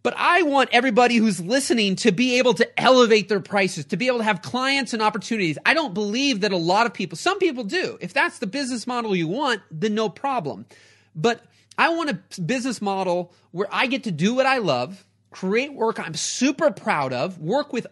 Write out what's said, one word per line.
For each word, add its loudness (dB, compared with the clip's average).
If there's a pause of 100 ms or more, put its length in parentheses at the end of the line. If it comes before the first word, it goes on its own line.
But -2
I 2
want 2
everybody 4
who's 2
listening 0
to 2
be 2
able 4
to -2
elevate 6
their 0
prices, -2
to -4
be -2
able 0
to -4
have 0
clients -2
and -2
opportunities. -2
I 4
don't -2
believe -2
that 0
a 0
lot 2
of -4
people, -6
some -2
people 0
do. -4
If -10
that's -2
the -6
business -6
model -2
you 0
want, -2 (100)
then -2
no 0
problem. -6 (480)
But -2 (340)
I 4
want -2
a -10
business -4
model -2 (180)
where -4
I 0
get -4
to -4
do 0
what 2
I 2
love, -2 (260)
create -2
work -2
I'm -8
super 0
proud -2
of, -4
work -4
with -6